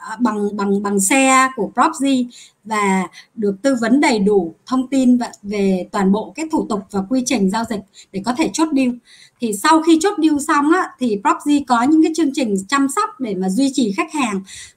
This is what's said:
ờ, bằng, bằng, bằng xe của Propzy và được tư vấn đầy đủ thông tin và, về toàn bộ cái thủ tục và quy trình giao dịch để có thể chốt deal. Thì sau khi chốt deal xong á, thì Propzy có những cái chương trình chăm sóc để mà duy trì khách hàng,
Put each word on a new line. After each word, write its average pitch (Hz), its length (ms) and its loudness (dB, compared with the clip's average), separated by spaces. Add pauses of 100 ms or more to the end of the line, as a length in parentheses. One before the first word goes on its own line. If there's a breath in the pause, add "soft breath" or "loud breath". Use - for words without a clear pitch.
(100)
ờ, 226 100 -10
bằng, 208 360 -2
bằng, 202 260 0
bằng 202 180 0
xe 262 560 4
của 196 180 -4
Propzy 269 520 0 (380 loud breath)
và 202 400 0 (300 loud breath)
được 202 280 -2
tư 277 180 2
vấn 233 200 4
đầy 285 180 2
đủ 196 360 2 (120)
thông 254 220 -2
tin 254 300 4
và, 233 140 -6 (100)
về 196 500 -2
toàn 196 200 2
bộ 214 220 -2
cái 320 180 -8
thủ 240 160 -2
tục 202 120 -4 (100)
và 196 180 -4
quy 254 180 0
trình 202 240 0
giao 220 200 -4
dịch 202 100 -6 (320 loud breath)
để 196 120 -8
có 247 140 -2
thể 302 140 0
chốt 320 240 0
deal. 262 140 2 (500 soft breath)
Thì 226 120 -4
sau 311 300 2
khi 330 200 4
chốt 403 200 0
deal 311 160 2
xong 294 340 0
á, 359 260 0
thì 214 240 -2
Propzy 294 460 0
có 240 140 2
những 311 200 4
cái 320 140 2
chương 311 180 0
trình 226 200 -2 (140)
chăm 277 200 0
sóc 427 320 -4
để 220 140 -4
mà 185 160 -2
duy 262 220 0
trì 226 240 0
khách 330 160 -6
hàng, 226 280 -2 (360 loud breath)